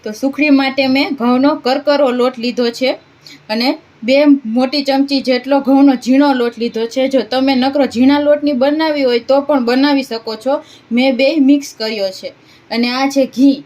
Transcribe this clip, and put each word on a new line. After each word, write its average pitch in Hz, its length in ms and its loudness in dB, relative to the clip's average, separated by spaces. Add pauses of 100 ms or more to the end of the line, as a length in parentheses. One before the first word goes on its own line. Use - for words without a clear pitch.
તો 214 180 -10
સુખડી 277 400 0
માટે 269 200 -2 (140)
મેં 294 260 -2
ઘઉંનો 254 300 2 (160)
કરકરો 285 420 0 (120)
લોટ 247 240 -2
લીધો 247 220 -2 (120)
છે 262 160 -2 (640)
અને 240 120 -2 (400)
બે 262 80 4 (400)
મોટી 262 320 -2
ચમચી 277 400 0
જેટલો 262 400 0
ઘઉંનો 269 380 4
ઝીણો 277 340 2
લોટ 233 220 -4
લીધો 233 320 -4
છે. 262 180 0
જો 262 80 2 (140)
તમે 269 260 0
નકરો 269 380 0
ઝીણા 285 300 2
લોટની 294 360 0
બનાવી 294 460 0
હોય 233 180 -2
તો 277 180 2
પણ 254 240 0
બનાવી 269 400 0
શકો 226 360 -10
છો. 294 140 -2 (360)
મેં 262 260 2
બે 269 80 4 (220)
મિક્સ 285 260 -2
કર્યો 220 400 -4
છે. 190 160 -14 (360)
અને 240 180 -2 (100)
આ 269 160 0
છે 262 240 0
ઘી 269 280 4